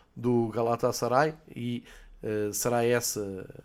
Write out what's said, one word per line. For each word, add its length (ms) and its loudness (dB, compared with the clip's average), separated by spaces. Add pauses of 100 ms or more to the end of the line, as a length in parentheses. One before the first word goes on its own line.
(160)
do 320 2
Galatasaray 840 2 (200)
e, 300 -6 (380)
eh, 300 -2
será 320 0
essa, 360 0 (440)